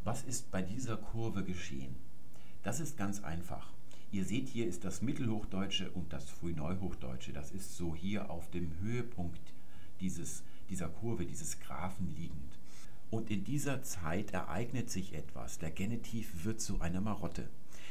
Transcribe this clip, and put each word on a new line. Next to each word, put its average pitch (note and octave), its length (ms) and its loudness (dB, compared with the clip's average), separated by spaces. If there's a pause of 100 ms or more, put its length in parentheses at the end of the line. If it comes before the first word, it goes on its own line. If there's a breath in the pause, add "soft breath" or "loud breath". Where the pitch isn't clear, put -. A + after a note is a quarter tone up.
Was A2 180 -2
ist - 300 -2
bei F#2+ 100 0
dieser G#2+ 360 0
Kurve G#2 460 0
geschehen? C2+ 520 0 (640 loud breath)
Das A#2+ 180 0
ist - 160 0
ganz G2 280 0
einfach. - 500 0 (380 loud breath)
Ihr G2 120 0
seht, B2+ 260 0
hier A#2 180 0
ist - 180 0
das - 160 0
Mittelhochdeutsche G#2+ 880 0
und E2+ 240 0
das C#2+ 160 0
Frühneuhochdeutsche. E2 1040 0
Das C#2+ 180 0
ist - 240 0
so E2+ 200 2
hier F#2+ 340 0
auf E2 220 0
dem E2+ 200 0 (100)
Höhepunkt G#2+ 760 0 (440 loud breath)
dieses, - 440 0 (260 loud breath)
dieser F3+ 200 0
Kurve, A2 360 0
dieses - 340 0
Graphen F2 560 0
liegend. C#2+ 440 0 (500 loud breath)
Und A2+ 220 0
in G2 120 0
dieser C#3+ 380 0
Zeit F2 480 0
ereignet G2+ 600 0
sich F#2+ 240 0
etwas. - 420 0
Der - 140 0
Genitiv A#2 760 0
wird A2 160 0
zu F2+ 200 2
einer E2+ 200 2
Marotte. - 480 0 (420 loud breath)